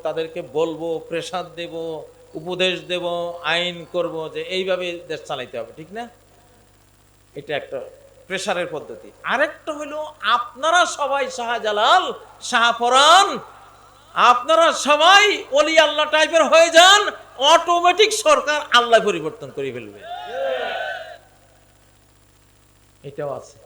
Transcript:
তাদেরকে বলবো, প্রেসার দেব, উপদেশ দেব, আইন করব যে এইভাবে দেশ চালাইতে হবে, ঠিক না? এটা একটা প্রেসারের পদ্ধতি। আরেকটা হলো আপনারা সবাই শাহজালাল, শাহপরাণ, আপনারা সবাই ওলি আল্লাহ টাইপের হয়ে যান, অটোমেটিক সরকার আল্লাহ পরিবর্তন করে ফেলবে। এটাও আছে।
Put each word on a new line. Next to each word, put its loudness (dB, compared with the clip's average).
তাদেরকে -6
বলবো, -4
প্রেসার -10
দেব, -10
উপদেশ -4
দেব, -6
আইন -4
করব -4
যে -8
এইভাবে -4
দেশ -10
চালাইতে -10
হবে, -12
ঠিক -18
না? -14
এটা -10
একটা -10
প্রেসারের -6
পদ্ধতি। -14
আরেকটা -4
হলো -12
আপনারা 0
সবাই -4
শাহজালাল, 0
শাহপরাণ, 4
আপনারা 4
সবাই 4
ওলি 4
আল্লাহ 2
টাইপের 2
হয়ে 6
যান, 6
অটোমেটিক 4
সরকার 0
আল্লাহ 4
পরিবর্তন -6
করে -8
ফেলবে। -14
এটাও -10
আছে। -16